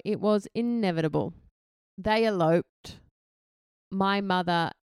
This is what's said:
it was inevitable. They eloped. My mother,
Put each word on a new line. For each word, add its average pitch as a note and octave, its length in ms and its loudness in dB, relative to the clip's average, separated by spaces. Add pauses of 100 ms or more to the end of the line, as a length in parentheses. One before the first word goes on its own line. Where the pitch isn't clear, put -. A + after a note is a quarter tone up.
it G#3 160 -4
was G#3 360 0
inevitable. F3 760 -2 (680)
They G#3+ 260 0
eloped. F3 720 0 (920)
My G3 300 0
mother, F3+ 500 0 (120)